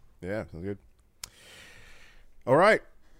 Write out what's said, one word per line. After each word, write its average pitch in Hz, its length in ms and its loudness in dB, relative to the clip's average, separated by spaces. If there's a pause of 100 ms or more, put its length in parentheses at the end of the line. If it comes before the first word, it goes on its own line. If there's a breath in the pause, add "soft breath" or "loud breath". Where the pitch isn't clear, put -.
(220)
Yeah, 95 280 -10
sounds 82 140 -16
good. 98 140 -10 (1700 soft breath)
All 127 100 4
right. 190 240 4 (400)